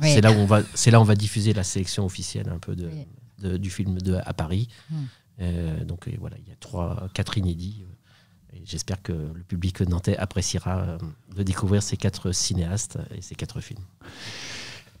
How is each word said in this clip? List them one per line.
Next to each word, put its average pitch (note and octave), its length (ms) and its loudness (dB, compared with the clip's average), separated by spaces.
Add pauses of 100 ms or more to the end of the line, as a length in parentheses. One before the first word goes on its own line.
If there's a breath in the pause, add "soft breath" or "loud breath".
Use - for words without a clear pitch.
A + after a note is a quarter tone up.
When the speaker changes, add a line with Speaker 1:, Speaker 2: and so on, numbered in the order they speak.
Speaker 1:
Oui. D#3 100 6
Speaker 2:
c'est A#2 100 8
là A2 100 10
où G#2+ 60 8
on G2+ 80 6
va, G#2 160 8 (120)
c'est - 160 4
là A2+ 80 10
où A2+ 60 10
on - 20 8
va G#2+ 80 6
diffuser G#2 400 2
la G2 100 0
sélection F#2+ 400 -2
officielle F#2+ 460 -6
un E2+ 80 -4
peu G2 180 -8
de, F2+ 120 -6
Speaker 1:
Oui. C#3 180 -10 (380)
Speaker 2:
de, F#2 140 -2
du F#2+ 120 -4
film F#2 300 -2
de, F#2 160 0 (100)
à - 80 -6
Paris. G#2 360 -2 (200 loud breath)
Speaker 1:
Hmm. D#3+ 60 -6 (440 loud breath)
Speaker 2:
Euh, E2 460 -2
donc, F2 220 -10
et - 120 -6
voilà, - 240 -12
il - 60 -20
y - 20 -18
a - 80 -20
trois, F2 540 -6
quatre - 240 -2
inédits. F#2 460 -2
Euh, F2+ 100 -18 (640 soft breath)
et F2+ 100 -16
j'espère - 380 -6
que - 80 -4
le D#2+ 320 -6
public F2+ 380 -2
nantais F2+ 360 2
appréciera, F#2 640 -2
euh, E2+ 180 -4 (380)
de G2 80 0
découvrir F#2+ 400 2
ces - 140 -4
quatre F#2+ 340 -2
cinéastes F2 640 -2 (180)
et F2+ 60 -10
ces - 140 -16
quatre - 240 -8
films. - 240 -12 (1160 loud breath)